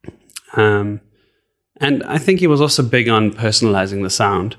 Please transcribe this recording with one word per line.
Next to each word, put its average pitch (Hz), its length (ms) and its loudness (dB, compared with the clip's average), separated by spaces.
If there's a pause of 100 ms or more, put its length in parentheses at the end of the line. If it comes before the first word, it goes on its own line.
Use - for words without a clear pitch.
(540)
Um, 104 480 0 (800)
and 139 220 0
I 156 160 -4
think 190 200 0
he 180 80 2
was 147 140 4
also 143 220 0
big 120 260 0
on 107 240 2
personalizing 101 680 0
the 95 80 -4
sound, 101 500 -2